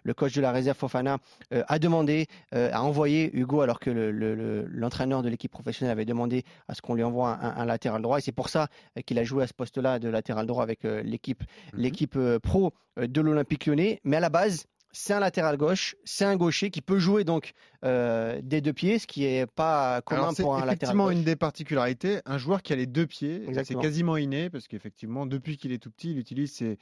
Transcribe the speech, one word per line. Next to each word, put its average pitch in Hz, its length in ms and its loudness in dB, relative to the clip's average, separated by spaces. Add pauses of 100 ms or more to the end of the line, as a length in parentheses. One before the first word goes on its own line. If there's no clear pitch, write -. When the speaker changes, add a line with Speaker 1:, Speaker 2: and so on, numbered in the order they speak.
Speaker 1:
le - 100 -2
coach 135 200 0
de 143 80 2
la 131 100 4
réserve 131 260 0
Fofana, 131 420 -2 (340)
euh, 117 160 2
a 156 100 2
demandé, 156 480 4 (260)
euh, 120 200 2
a 113 100 0
envoyé 147 500 2
Hugo 127 280 2
alors 120 180 2
que - 100 -4
le, 113 220 0
le, 110 240 -2
le, 110 300 -4
l'entraîneur 127 580 -2
de 120 60 -2
l'équipe - 220 -6
professionnelle 127 420 -4
avait 110 100 -2
demandé 120 400 -2 (240)
à - 60 -10
ce - 80 -12
qu'on 120 140 -4
lui 113 80 0
envoie 120 260 0
un, 120 220 -4
un, 127 60 -10
un 120 80 -2
latéral 113 360 -2
droit. 120 160 0
Et 139 40 -2
c'est - 100 -6
pour - 180 -6
ça, - 200 0 (280)
euh, 123 40 -8
qu'il 120 180 -2
a 117 40 2
joué 127 200 0
à 123 40 0
ce - 60 -14
poste-là 127 460 -2
de 117 100 -4
latéral 110 380 -2
droit 120 160 0
avec, 113 220 -4
euh, 110 180 -4
l'équipe, 117 400 -6 (300)
Speaker 2:
Mhm. - 80 -6
Speaker 1:
l'équipe, 131 340 -2
euh, 123 240 2
pro, 190 340 2 (240)
euh, 123 80 -2
de 131 160 0
l'Olympique 151 460 2
Lyonnais. 160 360 2
Mais 139 140 2
à - 20 2
la 170 100 2
base, 175 360 2 (260)
c'est - 220 -4
un 202 60 2
latéral 165 380 2
gauche, 156 460 0
c'est - 220 -2
un 202 100 4
gaucher 175 360 2
qui 156 100 -6
peut 190 160 0
jouer 196 280 4
donc, 160 260 0 (320)
euh, 120 580 0
des 143 200 0
deux 147 120 0
pieds, 196 240 2
ce - 80 -4
qui 139 200 -4
est 131 200 2
pas 139 560 0
commun - 200 -2
Speaker 2:
Alors, 165 120 0
c'est 170 80 -2
Speaker 1:
pour 143 140 2
un 135 40 0
latéral 131 180 0
Speaker 2:
effectivement 196 280 2
Speaker 1:
gauche. 185 80 2
Speaker 2:
une 170 100 2
des 160 120 2
particularités, 147 880 0
un 139 140 -2
joueur 180 240 0
qui - 100 -4
a - 20 2
les 127 120 0
deux 139 180 0
pieds, 156 420 -6
Speaker 1:
Exactement. 131 340 -2
Speaker 2:
c'est 156 60 2
quasiment 160 300 2
inné 147 320 -2
parce 151 180 -10
qu'effectivement 113 600 -8
depuis 139 300 -6
qu'il 131 140 -6
est 123 60 -2
tout 110 140 -14
petit, 165 200 -8
il 151 60 -4
utilise 135 360 -4
ses, 113 280 -4